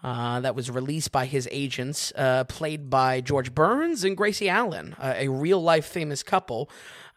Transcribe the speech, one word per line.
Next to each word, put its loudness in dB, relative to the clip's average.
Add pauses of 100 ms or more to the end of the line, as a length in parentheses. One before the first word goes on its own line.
Uh, -2
that -2
was -6
released -4
by 0
his -2
agents, -4
uh, 2
played -6
by 4
George -2
Burns 2
and 0
Gracie 0
Allen, 0
uh, -2
a 0
real-life 4
famous -6
couple. -2 (460)